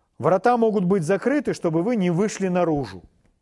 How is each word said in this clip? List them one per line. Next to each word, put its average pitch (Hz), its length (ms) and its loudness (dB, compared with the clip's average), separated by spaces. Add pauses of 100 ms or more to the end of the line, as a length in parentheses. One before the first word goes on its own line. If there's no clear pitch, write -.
(180)
Врата 185 380 2
могут 220 280 2
быть 185 180 2
закрыты, 202 500 -2
чтобы 165 300 -2
вы 240 140 -2
не 180 140 0
вышли 190 380 -2
наружу. 147 540 -2 (400)